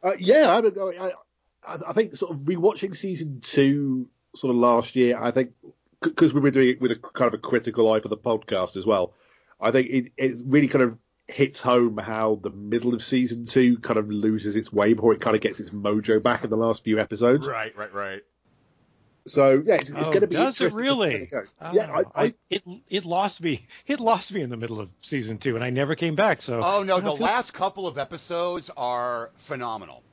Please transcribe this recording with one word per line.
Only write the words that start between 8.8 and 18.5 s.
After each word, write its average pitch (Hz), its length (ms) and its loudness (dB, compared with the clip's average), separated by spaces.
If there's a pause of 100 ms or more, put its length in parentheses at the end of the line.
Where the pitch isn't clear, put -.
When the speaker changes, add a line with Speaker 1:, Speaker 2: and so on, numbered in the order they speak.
Speaker 1:
well, 98 280 2 (460)
I 110 120 0
think 131 180 4
it, 127 280 -2
it 135 180 -2 (100)
really 135 220 4
kind 135 160 2
of 117 140 -2 (300)
hits 135 340 -2
home 120 360 2
how 110 460 -2
the 101 80 -6
middle 113 420 -2
of 113 100 -4
season 120 440 -2
two 123 320 4
kind 113 180 -2
of 107 140 -2
loses 104 460 -2
its 113 140 -6
way 104 220 4
before 110 200 4
it - 80 -2
kind 113 140 2
of 104 60 2
gets 98 200 -2
its 101 100 -12
mojo 104 500 0
back 120 220 0
in 120 80 -6
the 110 60 -2
last 113 260 0
few 110 160 0
episodes. 120 480 0
Speaker 2:
Right, 113 280 -8
right, 104 180 -12
right. 98 280 -8 (1080)